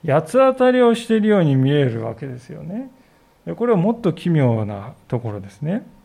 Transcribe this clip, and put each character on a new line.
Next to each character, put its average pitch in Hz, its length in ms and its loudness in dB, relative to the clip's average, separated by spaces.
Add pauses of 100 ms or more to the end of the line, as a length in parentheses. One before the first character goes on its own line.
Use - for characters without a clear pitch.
八 - 160 2
つ - 100 -14
当 262 200 4
た 254 180 2
り 254 100 2
を 233 140 4
し 233 100 -10
て 220 120 2
い 214 40 2
る 208 60 2
よ 208 140 4
う - 20 4
に 139 120 2
見 131 140 2
え 147 160 2
る 113 180 -4
わ 117 120 -8
け 147 100 -14
で 123 140 -12
す - 100 -20
よ 151 140 -14
ね。 226 260 -10 (560)
で、 170 80 -8
こ 226 140 -4
れ 240 60 2
は 196 40 4
も 185 140 2
っ 233 100 -4
と 160 120 0
奇 175 180 -4
妙 120 340 2
な 104 280 -10 (140)
と 123 120 -4
こ 117 140 -8
ろ 101 80 -10
で 98 80 -16
す - 120 -18
ね。 180 240 -4 (200)